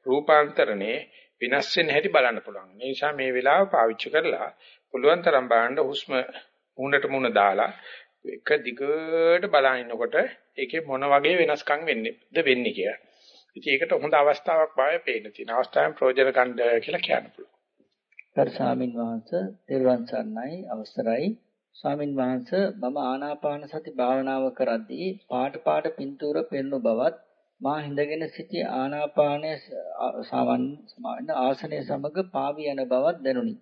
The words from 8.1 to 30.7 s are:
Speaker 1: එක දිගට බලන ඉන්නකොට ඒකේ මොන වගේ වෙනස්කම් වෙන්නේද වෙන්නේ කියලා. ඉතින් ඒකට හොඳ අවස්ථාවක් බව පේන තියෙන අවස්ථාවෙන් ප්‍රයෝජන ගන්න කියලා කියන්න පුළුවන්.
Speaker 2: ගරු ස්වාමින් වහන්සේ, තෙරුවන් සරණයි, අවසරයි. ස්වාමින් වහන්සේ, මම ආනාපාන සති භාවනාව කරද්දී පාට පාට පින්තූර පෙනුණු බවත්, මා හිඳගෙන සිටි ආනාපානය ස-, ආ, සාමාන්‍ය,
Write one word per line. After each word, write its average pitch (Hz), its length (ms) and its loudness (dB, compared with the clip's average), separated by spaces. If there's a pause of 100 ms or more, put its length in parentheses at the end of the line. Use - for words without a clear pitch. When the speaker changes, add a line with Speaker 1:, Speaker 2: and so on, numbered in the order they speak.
Speaker 1:
එක - 300 -6
දිගට 160 920 0
බලන 135 300 4
ඉන්නකොට 120 380 -4 (360)
ඒකේ 135 300 -4
මොන 139 260 -4
වගේ 143 280 6
වෙනස්කම් 151 460 2
වෙන්නේද 120 580 -4
වෙන්නේ 123 340 2
කියලා. 98 240 -4 (580)
ඉතින් 135 140 -6
ඒකට 160 240 0
හොඳ 151 200 0
අවස්ථාවක් 156 600 4
බව 151 260 0
පේන 117 280 -4
තියෙන - 220 -14
අවස්ථාවෙන් 143 440 0
ප්‍රයෝජන 131 380 4
ගන්න 127 200 4 (280)
කියලා - 220 -4
කියන්න 55 240 0
පුළුවන්. - 240 -20 (800)
Speaker 2:
ගරු 139 200 2
ස්වාමින් 127 440 -2
වහන්සේ, 117 480 -6 (200)
තෙරුවන් 127 420 2
සරණයි, 117 500 -8 (140)
අවසරයි. 113 580 -4 (500)
ස්වාමින් 147 380 -4
වහන්සේ, 127 560 0
මම 127 280 -6
ආනාපාන 147 680 -4
සති 156 280 -12
භාවනාව 131 600 0
කරද්දී 127 560 -2 (160)
පාට 131 360 -4
පාට 156 320 0
පින්තූර 139 500 -6
පෙනුණු 139 380 -4
බවත්, 117 360 0 (440)
මා 151 180 -2
හිඳගෙන 147 480 -4
සිටි 170 420 -8
ආනාපානය 147 840 0
ස-, - 220 -12 (200)
ආ, 117 280 -4
සාමාන්‍ය, 123 460 0 (160)